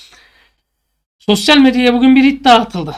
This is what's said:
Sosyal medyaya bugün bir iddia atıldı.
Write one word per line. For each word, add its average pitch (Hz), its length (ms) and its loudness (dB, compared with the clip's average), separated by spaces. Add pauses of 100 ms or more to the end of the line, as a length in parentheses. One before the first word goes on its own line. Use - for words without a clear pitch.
(1200)
Sosyal 208 380 -2
medyaya 247 380 0
bugün 262 220 2
bir 269 80 2
iddia 269 300 0
atıldı. 185 420 -4